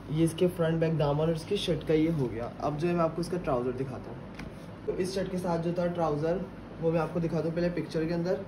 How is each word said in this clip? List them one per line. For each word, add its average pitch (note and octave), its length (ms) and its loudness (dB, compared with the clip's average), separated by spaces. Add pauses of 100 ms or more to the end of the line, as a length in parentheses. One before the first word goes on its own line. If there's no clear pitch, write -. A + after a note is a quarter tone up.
(100)
ये D#3 140 4
इसके E3 240 2
front E3 320 2
back D#3+ 180 2
दामन D3 220 2
और D#3+ 120 4
इसकी E3 260 -2
shirt D#3+ 300 -2
का D#3+ 60 6
ये D#3 160 6
हो D3 160 2
गया। A2+ 340 -4
अब D3 180 0
जो E3+ 100 0
है F3 60 2
मैं E3+ 100 4
आपको E3 180 0
इसका F3 160 -2
trouser B2+ 360 0
दिखाता A#2+ 360 -6
हूँ। - 760 -12
तो - 80 -2
इस F#3 200 -2
shirt F#3 160 -2
के F#3 80 -2
साथ E3+ 200 0
जो E3 140 0
था F3 160 0
trouser E3 520 0 (400)
वो E3 120 2
मैं E3+ 80 2
आपको D#3+ 200 0
दिखाता E3 240 0
हूँ E3 100 -2
पहले F3 160 2
picture D#3+ 360 -2
के E3+ 80 0
अंदर। F#3 320 0